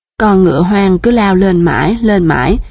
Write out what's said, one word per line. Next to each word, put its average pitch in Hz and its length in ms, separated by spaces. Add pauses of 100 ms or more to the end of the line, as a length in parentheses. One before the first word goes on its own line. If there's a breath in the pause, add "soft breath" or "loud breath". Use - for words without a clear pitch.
(180)
Con 196 260
ngựa 147 180
hoang 190 360
cứ 233 120
lao 208 240
lên 185 280
mãi, 170 400
lên 202 240
mãi, 143 320 (120 soft breath)